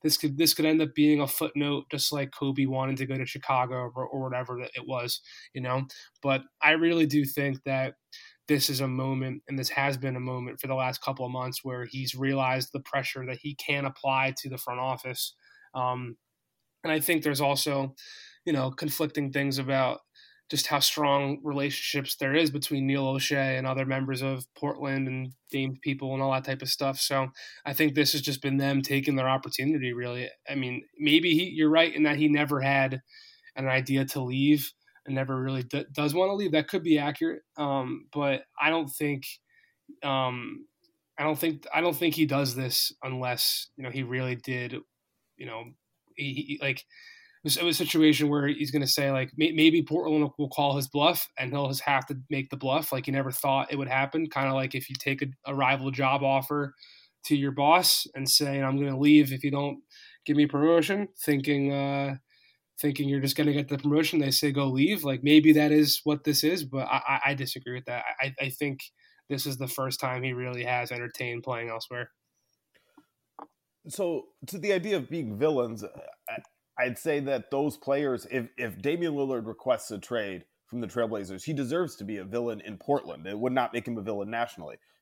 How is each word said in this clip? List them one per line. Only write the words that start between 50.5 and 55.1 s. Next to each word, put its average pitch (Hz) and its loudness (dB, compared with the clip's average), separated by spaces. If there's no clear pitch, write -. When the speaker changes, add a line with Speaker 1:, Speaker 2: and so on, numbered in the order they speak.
Speaker 1:
his 135 -2
bluff, 156 2
and 131 -4
he'll 143 0
just 135 -4
have 135 2
to 139 -6
make 135 -4
the 135 -8
bluff. 135 0
Like, 131 -4
he 143 -2
never 135 0
thought 135 0
it 147 -4
would 135 -4
happen. 139 0
Kinda 135 0
like 131 -2
if 131 -6
you 131 -10
take 139 -2